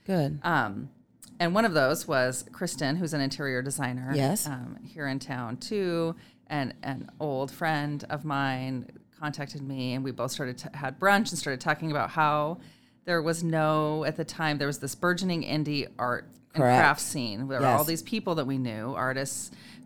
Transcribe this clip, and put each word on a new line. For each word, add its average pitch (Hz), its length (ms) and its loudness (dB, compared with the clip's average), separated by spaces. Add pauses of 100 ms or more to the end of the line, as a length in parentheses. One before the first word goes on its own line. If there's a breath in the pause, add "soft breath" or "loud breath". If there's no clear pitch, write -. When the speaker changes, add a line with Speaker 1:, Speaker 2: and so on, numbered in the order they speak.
Speaker 1:
Good. 151 380 0
Speaker 2:
Um, 139 460 0 (500)
and 170 160 2
one 220 100 4
of 190 80 2
those 139 340 4
was 127 440 2
Kristen, 160 460 -2
who's 160 160 -2
an 147 80 0
interior 135 420 -2
designer, 127 520 -4
Speaker 1:
Yes. 143 300 2
Speaker 2:
um, 127 380 -8
here 147 240 -8
in 135 100 -2
town 127 400 -6
too, 170 580 0 (320 soft breath)
and 143 260 -2 (100)
an 123 260 -6 (100)
old 139 320 -2
friend 147 580 -2
of 147 140 -6
mine 131 600 -2 (340)
contacted 147 440 -6
me, 131 300 -4
and 131 100 -2
we 131 80 -4
both 127 200 -2
started 127 280 -4
to, - 160 -14
had 139 240 -6
brunch 196 320 6
and 170 80 -4
started 131 220 -2
talking 160 300 0
about 135 200 0
how 151 460 2 (480 loud breath)
there 170 160 2
was 165 220 0
no, 156 600 2
at 156 120 0
the 165 100 -4
time, 151 340 0
there 143 80 0
was 147 120 -2
this 135 160 -6
burgeoning 175 480 2
indie 147 440 0 (100)
art 123 300 -2 (260)
and 156 100 2
Speaker 1:
Correct. 123 180 8
Speaker 2:
craft 147 200 6
scene. 120 460 -4
There 135 140 -2
were 139 60 4
all 123 120 6
Speaker 1:
Yes. 151 80 2
Speaker 2:
these 165 160 0
people 202 320 -2
that 147 100 0
we 135 120 0
knew, 117 380 -2
artists, 131 560 -2 (340 loud breath)